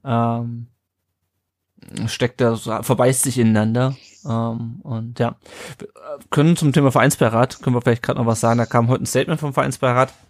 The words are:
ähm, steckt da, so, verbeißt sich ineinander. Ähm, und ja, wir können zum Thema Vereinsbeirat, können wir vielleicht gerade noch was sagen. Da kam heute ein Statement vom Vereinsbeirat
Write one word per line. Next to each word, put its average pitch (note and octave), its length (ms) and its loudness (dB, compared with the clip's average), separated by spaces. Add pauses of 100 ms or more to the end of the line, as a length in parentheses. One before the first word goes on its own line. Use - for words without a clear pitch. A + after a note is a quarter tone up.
ähm, A#2 640 -4 (1400)
steckt - 340 -4
da, A#2 140 2
so, A2+ 160 -8 (120)
verbeißt B2+ 400 2
sich B2+ 140 -4
ineinander. A2+ 600 2 (280)
Ähm, A#2 600 -6
und A#2 340 -8
ja, A#2 160 -2 (440)
wir - 100 -16 (420)
können D#3+ 260 4
zum D3 160 2
Thema C#3 200 4
Vereinsbeirat, B2 680 2
können B2+ 120 0
wir A#2+ 80 0
vielleicht A#2+ 220 0
gerade B2 160 -2
noch A#2+ 60 0
was A2+ 120 0
sagen. A#2 200 2
Da A#2 80 0
kam A#2 200 0
heute B2 160 0
ein - 40 -6
Statement D3+ 340 -2
vom C#3+ 140 -6
Vereinsbeirat C3 600 0 (160)